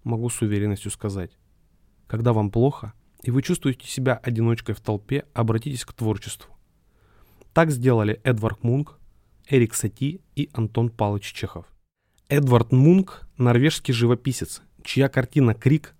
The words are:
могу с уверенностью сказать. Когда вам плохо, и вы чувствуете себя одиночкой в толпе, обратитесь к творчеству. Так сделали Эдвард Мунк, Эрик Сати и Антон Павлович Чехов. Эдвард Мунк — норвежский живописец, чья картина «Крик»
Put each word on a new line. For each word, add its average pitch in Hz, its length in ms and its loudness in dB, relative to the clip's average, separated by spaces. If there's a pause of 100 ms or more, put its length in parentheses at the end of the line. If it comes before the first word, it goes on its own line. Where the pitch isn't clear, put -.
могу 117 260 -4
с - 120 -6
уверенностью 104 480 -2
сказать. 98 480 -10 (680)
Когда 117 260 -2
вам 104 180 0
плохо, 117 420 -2 (300)
и 123 80 -4
вы 131 120 0
чувствуете 147 440 -4
себя 127 280 -2
одиночкой 113 600 -2
в - 60 -12
толпе, 110 520 -6
обратитесь 117 520 -4
к - 80 -20
творчеству. - 600 -8 (1000)
Так 160 180 2
сделали 117 540 0
Эдвард 113 400 -2
Мунк, 135 340 -2 (500)
Эрик 120 260 2
Сати 139 460 -6 (140)
и 143 180 -6
Антон 117 360 -2
Павлович 104 440 -4
Чехов. - 340 -12 (600)
Эдвард 123 440 4
Мунк — 170 640 4
норвежский 123 580 2
живописец, 120 680 -2 (200)
чья 135 260 0
картина 123 460 2
«Крик» 143 460 0